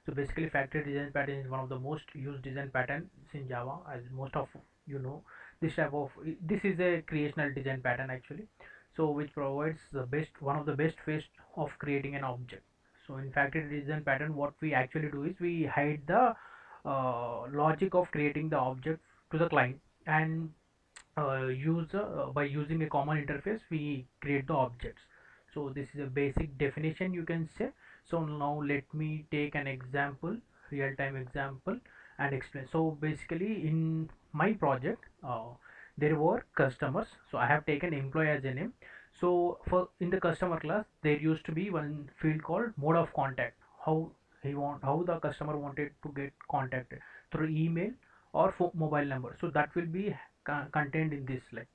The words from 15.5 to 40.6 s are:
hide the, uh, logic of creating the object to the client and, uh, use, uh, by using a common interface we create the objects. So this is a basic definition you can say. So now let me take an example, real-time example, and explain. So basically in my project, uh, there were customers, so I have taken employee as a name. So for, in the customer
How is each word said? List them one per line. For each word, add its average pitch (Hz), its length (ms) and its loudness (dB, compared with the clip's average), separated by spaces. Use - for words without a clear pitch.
hide 147 420 0
the, 226 260 6
uh, 120 560 0
logic 156 420 4
of 180 200 4
creating 151 380 0
the 151 80 2
object 131 420 0
to 156 60 2
the 165 100 4
client 135 320 4
and, 160 460 2
uh, 135 280 0
use, 156 460 0
uh, 170 400 -2
by 143 120 2
using 151 400 0
a 147 40 -2
common 147 380 0
interface 175 420 -2
we 147 380 -2
create 139 260 0
the 160 80 0
objects. 123 480 -2
So 143 220 -4
this 139 180 -6
is 147 100 -6
a 139 40 -4
basic 139 500 0
definition 156 560 0
you 175 120 -2
can 165 240 -2
say. 247 120 -2
So 165 160 0
now 147 400 -2
let 143 200 0
me 156 380 -2
take 147 240 0
an 143 100 -2
example, 139 720 -2
real-time 139 460 -2
example, 135 640 -4
and 139 120 2
explain. 131 380 -6
So 160 300 2
basically 165 640 -2
in 160 420 2
my 165 200 4
project, 151 500 0
uh, 117 220 -4
there 151 160 6
were 170 300 4
customers, 139 540 2
so - 100 -4
I 120 80 4
have 147 200 4
taken 143 260 0
employee 143 360 2
as 147 160 2
a 131 100 -2
name. 196 180 -4
So 175 380 4
for, 180 200 4
in 175 100 0
the 190 120 2
customer 165 400 2